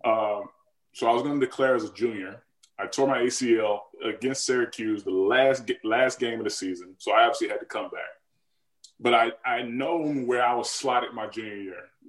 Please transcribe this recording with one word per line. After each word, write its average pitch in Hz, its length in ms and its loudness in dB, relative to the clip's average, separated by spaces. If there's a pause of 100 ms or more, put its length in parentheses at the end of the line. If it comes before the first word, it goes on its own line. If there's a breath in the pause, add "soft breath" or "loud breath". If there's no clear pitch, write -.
Um, 107 440 0 (440)
so 127 160 0
I 117 40 6
was 131 100 2
gonna 143 180 -2
declare 131 340 2
as 110 100 0
a 101 80 -10
junior. 101 500 -4 (360)
I 98 80 -4
tore 135 200 0
my 131 160 2
A 123 80 2
C 117 280 2
L 104 320 0 (120)
against 120 440 -4
Syracuse, 113 580 -2
the 95 60 -4
last 123 560 2
ga-, 120 180 -4
last 123 340 0
game 117 200 -4
of 110 60 -6
the 104 60 -4
season. 92 480 -8
So - 140 -2
I 113 120 8
obviously 113 240 2
had 104 120 -4
to - 60 -12
come - 240 -6
back. - 100 -10 (960)
But 120 160 4
I, 117 180 4 (120)
I 123 180 0
known 139 640 -2
where 123 180 2
I 123 100 2
was 120 160 -2
slotted 123 420 -2
my 117 140 -8
junior 107 300 -10
year. 95 340 -12 (180)